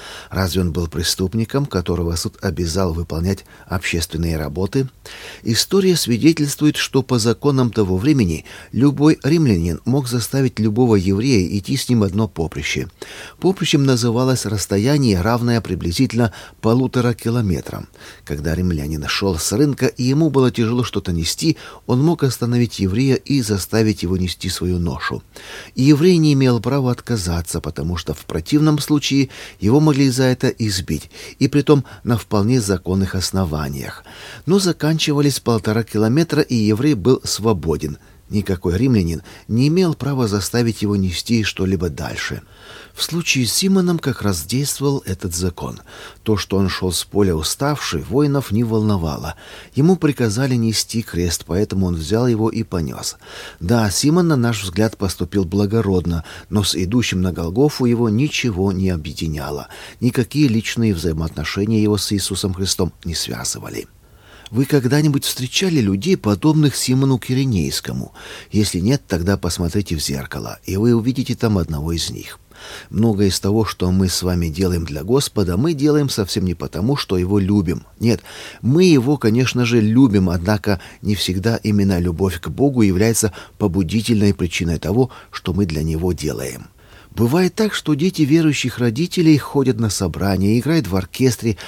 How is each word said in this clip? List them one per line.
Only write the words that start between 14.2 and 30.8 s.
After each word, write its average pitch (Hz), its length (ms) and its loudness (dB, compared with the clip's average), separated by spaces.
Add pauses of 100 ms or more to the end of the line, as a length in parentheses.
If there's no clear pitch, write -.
расстояние, 107 640 2
равное 117 420 2
приблизительно 107 720 0 (300)
полутора 120 540 2
километрам. 101 720 -2 (360)
Когда 73 300 -4
римлянин 78 540 -2
шёл 95 300 -2
с - 140 -4
рынка, 127 360 2
и - 160 -4
ему 147 260 2
было 131 220 4
тяжело 117 320 0
что-то 95 280 -4
нести, 85 460 -2 (300)
он 123 160 2
мог 165 200 2
остановить 120 560 0
еврея 120 360 2
и 139 260 0
заставить 107 640 0
его 90 120 0
нести 92 340 -4
свою 90 280 -2
ношу. 85 460 -4 (500)
И - 80 -2
еврей 151 360 6
не 151 160 4
имел 127 260 4
права 127 320 0
отказаться, 87 720 -4
потому 76 360 -4
что - 160 -6
в - 120 -14
противном 151 520 0
случае 139 520 0 (300)
его 117 200 4
могли 139 320 4
за 131 140 2
это 127 240 2
избить, 92 600 -4 (300)